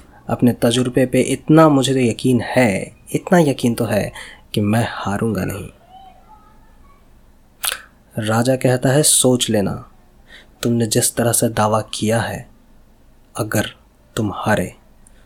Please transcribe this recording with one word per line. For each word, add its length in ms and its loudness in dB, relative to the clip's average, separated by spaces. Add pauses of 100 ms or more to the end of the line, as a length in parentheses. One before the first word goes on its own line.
(280)
अपने 240 2
तजुर्बे 540 0
पे 140 0
इतना 480 4
मुझे 400 2
यकीन 320 0
है, 560 -2 (160)
इतना 260 2
यकीन 360 2
तो 100 -2
है 280 -2 (420)
कि 60 0
मैं 280 2
हारूँगा 560 -4
नहीं। 240 -8 (2500)
राजा 380 0
कहता 320 0
है, 140 2
सोच 480 2
लेना, 400 -2 (720)
तुमने 240 0
जिस 300 -2
तरह 160 0
से 160 0
दावा 320 0 (140)
किया 260 -2
है, 280 -8 (880)
अगर 380 -4 (420)
तुम 180 -2
हारे, 400 -2 (520)